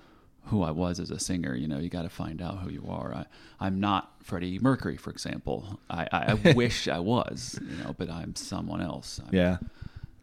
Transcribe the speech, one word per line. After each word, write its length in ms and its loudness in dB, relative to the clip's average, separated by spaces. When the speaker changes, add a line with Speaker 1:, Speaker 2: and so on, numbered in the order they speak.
Speaker 1:
who 180 2
I 80 0
was 280 0
as 120 -4
a 80 -4
singer. 360 -2
You 120 -2
know, 100 -2
you 100 -2
gotta 220 -4
find 320 -6
out 180 -4
who 100 -6
you 200 -8
are. 240 -4
I, 120 -6
I'm 140 2
not 420 2
Freddie 380 -2
Mercury, 380 2
for 140 -10
example. 680 -6
I, 220 -2
I, 200 2
I 20 6
Speaker 2:
<laughs> 220 10
Speaker 1:
wish 340 4
I 100 2
was, 640 0
you 220 -8
know, 140 -6
but 120 -4
I'm 260 -6
someone 460 -4
else. 440 -6
I'm, 80 -6
Speaker 2:
Yeah. 240 6